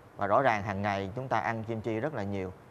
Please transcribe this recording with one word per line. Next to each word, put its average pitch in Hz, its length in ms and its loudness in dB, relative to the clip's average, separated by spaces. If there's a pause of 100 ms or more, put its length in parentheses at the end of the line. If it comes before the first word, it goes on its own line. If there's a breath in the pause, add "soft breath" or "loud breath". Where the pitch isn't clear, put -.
(180)
Và 101 100 0
rõ 110 140 6
ràng 110 220 4
hàng 101 180 -2
ngày 98 340 0
chúng 131 120 -6
ta 117 120 2
ăn 110 240 -2
kim 110 180 -4
chi 110 180 -2
rất 143 140 -2
là 107 100 -4
nhiều. 98 300 -4 (180)